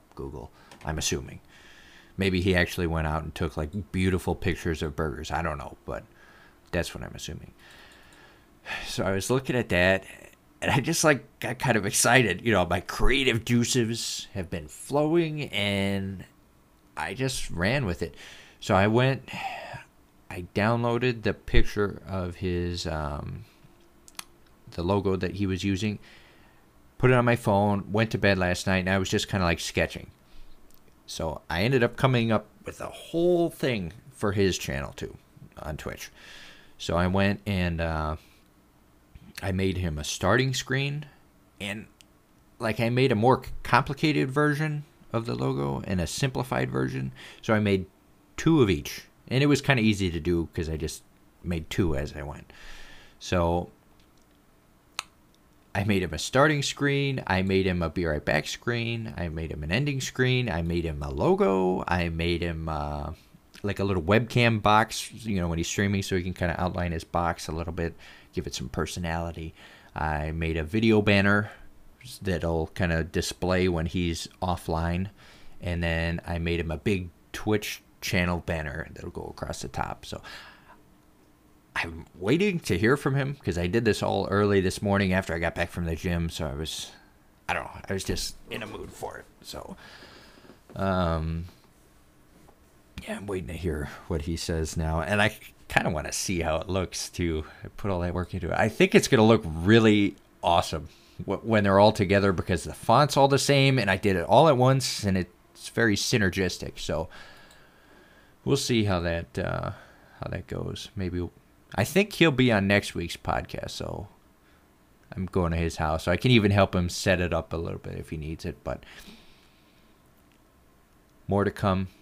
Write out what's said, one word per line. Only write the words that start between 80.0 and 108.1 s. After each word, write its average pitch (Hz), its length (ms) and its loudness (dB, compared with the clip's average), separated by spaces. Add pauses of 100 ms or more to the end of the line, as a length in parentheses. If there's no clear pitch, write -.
So - 160 -12 (1500)
I'm 82 300 -6 (100)
waiting 165 460 0
to 98 160 0
hear 113 200 4
from 135 180 -2
him 139 200 -2
'cause 85 220 -4
I 87 100 0
did 117 180 0
this 104 160 2
all 101 260 0
early 101 320 4
this 92 220 0
morning 98 320 2
after 92 220 0
I 85 40 -4
got 82 160 -2
back 87 140 -2
from 87 160 -6
the 82 100 -2
gym, 85 340 -2
so 80 180 -6
I 69 60 -6
was, 73 380 -8 (560)
I 90 60 -4
don't 85 100 -4
know, - 240 -14
I 98 60 -4
was 95 100 -4
just - 320 -4 (140)
in 117 140 -8
a 104 40 -12
mood - 240 -12
for - 260 -12
it. - 80 -16 (160)
So, - 360 -14 (960)
um, 82 680 0 (1600)
yeah, - 140 -8
I'm 101 80 -12
waiting 95 220 -6
to 82 60 -10
hear 78 360 -4 (180)
what 80 160 -2
he 85 120 -2
says 80 400 -4
now, 80 260 0
and 101 200 0
I 107 160 2 (320)
kinda - 200 2
wanna 76 220 -4
see - 300 -2
how 80 160 0
it 82 100 -6
looks 92 420 -4
too. 80 360 -2 (180)
I 98 60 -12
put - 200 -8
all 90 120 0
that 87 120 -2
work 90 200 -4
into 87 180 -6
it. 82 80 0
I - 80 4
think 185 260 2
it's - 140 6
gonna 113 180 6
look 113 200 6
really 104 720 6 (260)
awesome 85 460 2 (360)
wh-, - 200 -4
when 110 180 4
they're 98 160 6
all 107 140 10
together 98 400 4
because 87 320 -2
the 80 80 -10
font's 139 420 4
all 139 140 6
the 139 100 4
same, 135 400 4
and 98 100 0
I 95 60 4
did 95 220 2
it 85 80 0
all 143 240 8
at 131 80 6
once, 127 480 2
and 95 120 2
it's - 520 -8
very 110 260 4
synergistic. 95 840 0
So 80 280 -4 (1400)